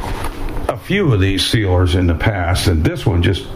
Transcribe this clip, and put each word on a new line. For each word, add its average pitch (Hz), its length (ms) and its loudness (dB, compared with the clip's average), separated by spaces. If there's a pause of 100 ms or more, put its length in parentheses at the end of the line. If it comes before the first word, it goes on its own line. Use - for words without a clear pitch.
(680)
a - 80 -2
few 180 360 0
of 95 80 4
these 98 240 0
sealers 90 500 2
in 90 120 2
the 82 80 2
past, 90 520 0
and 80 160 2
this 160 220 -2
one 90 180 2
just, 90 320 0